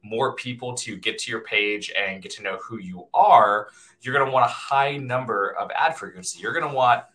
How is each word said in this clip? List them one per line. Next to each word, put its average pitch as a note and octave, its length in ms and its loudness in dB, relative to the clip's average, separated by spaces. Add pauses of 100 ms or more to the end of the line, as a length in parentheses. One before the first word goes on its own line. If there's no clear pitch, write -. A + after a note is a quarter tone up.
more A#2 340 -2
people B2 360 -8 (120)
to G#2 120 -10
get A2 220 -4
to - 120 -8
your A2+ 100 -4
page G#2 540 -2
and G2 280 -4
get G2 100 -14
to G#2 100 -14
know G2 140 -4
who - 220 -12
you F#2 340 -14
are, A2 560 6 (320)
you're B2+ 160 -2
gonna C3+ 140 4
want B2+ 160 4
a - 20 0
high C#3+ 480 0
number B2 640 -2
of G2+ 120 -4
ad - 260 0
frequency. F2+ 420 -12
You're G#2+ 140 -4
gonna D#3 180 -2
want B2+ 320 4 (100)